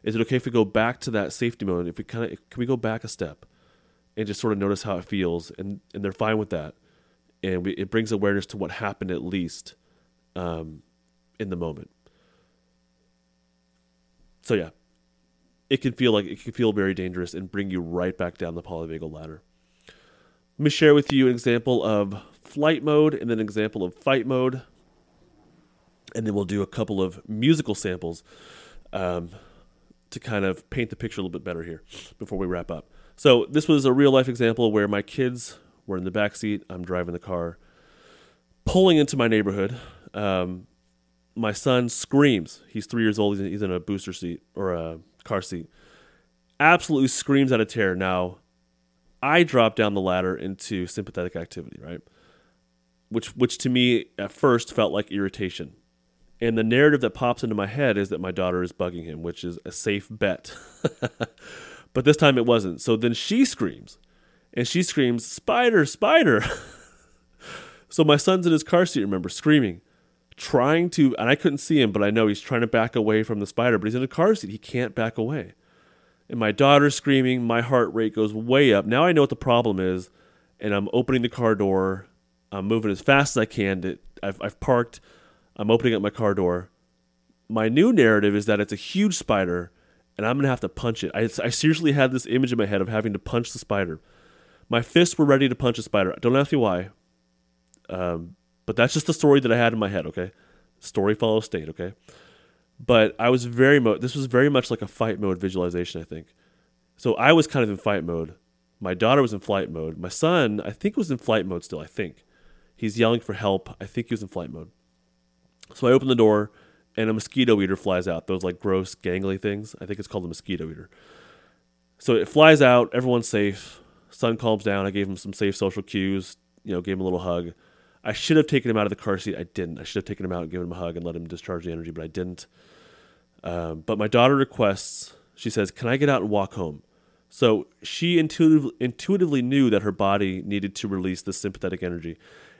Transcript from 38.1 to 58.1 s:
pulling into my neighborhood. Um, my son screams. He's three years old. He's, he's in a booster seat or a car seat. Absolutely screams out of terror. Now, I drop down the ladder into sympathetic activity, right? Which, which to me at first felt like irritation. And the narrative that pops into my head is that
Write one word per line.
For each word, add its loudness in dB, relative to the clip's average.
pulling 4
into 2
my 0
neighborhood. 0
Um, -4
my -2
son 0
screams. 0
He's -10
three -2
years 0
old. 2
He's, -6
he's -6
in -4
a -2
booster -8
seat -10
or -4
a -8
car -4
seat. -12
Absolutely 4
screams 2
out 2
of 0
terror. 0
Now, -2
I 4
drop 4
down 0
the 0
ladder 0
into -6
sympathetic -8
activity, -12
right? -14
Which, -6
which -2
to -2
me 2
at -8
first 2
felt 0
like -4
irritation. -6
And 0
the 2
narrative 4
that 0
pops -2
into -4
my -2
head 0
is -2
that -6